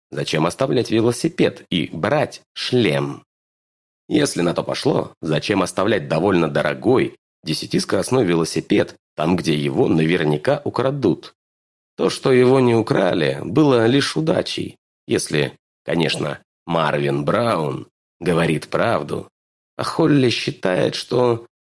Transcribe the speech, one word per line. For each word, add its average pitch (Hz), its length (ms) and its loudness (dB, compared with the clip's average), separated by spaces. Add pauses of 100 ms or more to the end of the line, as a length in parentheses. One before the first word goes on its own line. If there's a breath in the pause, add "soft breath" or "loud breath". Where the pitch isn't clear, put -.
(120)
зачем 78 340 -2
оставлять 135 440 0
велосипед 117 800 0
и 82 220 -2
брать 110 500 -2 (120)
шлем? 71 720 0 (840)
Если 147 320 0
на - 140 0
то - 80 -2
пошло, - 580 -2
зачем 82 400 0
оставлять 95 460 0
довольно 82 420 2
дорогой 76 680 0 (280)
десятискоростной 107 840 -2
велосипед 82 680 0 (200)
там, 82 200 0
где 82 200 0
его 73 320 0
наверняка 80 760 0
украдут? 127 720 -2 (600)
То, 160 140 0
что - 220 -2
его 127 280 4
не 123 140 4
украли, 90 680 0
было 123 420 4
лишь 135 320 2
удачей, - 600 -4 (280)
если, 76 480 -2 (320)
конечно, 78 540 -2 (260)
Марвин 73 580 -2
Браун 85 640 -2 (320)
говорит 82 500 0
правду, 80 600 -2 (480)
а - 60 -4
Холли 147 460 2
считает, - 680 -2
что 120 500 0 (200)